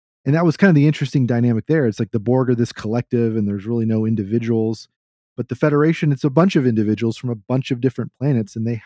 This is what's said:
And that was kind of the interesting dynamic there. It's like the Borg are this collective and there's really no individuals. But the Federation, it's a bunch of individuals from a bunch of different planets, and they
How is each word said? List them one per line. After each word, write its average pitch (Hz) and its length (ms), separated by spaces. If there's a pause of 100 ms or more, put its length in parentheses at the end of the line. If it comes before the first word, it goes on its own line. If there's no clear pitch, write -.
(260)
And 135 80
that 170 120
was 160 120
kind 202 120
of 170 60
the 147 120
interesting 143 400
dynamic 120 400
there. 156 180
It's 107 140
like 113 120
the 117 80
Borg 123 300
are 127 60
this 117 160
collective 117 640
and 107 120
there's 101 200
really 117 180
no 110 200
individuals. 113 800 (500)
But 120 120
the 120 60
Federation, 151 560
it's 135 120
a 147 60
bunch 165 260
of 139 100
individuals 107 520
from 127 120
a 117 60
bunch 127 360
of 120 100
different 123 360
planets, 123 380
and 110 100
they 117 200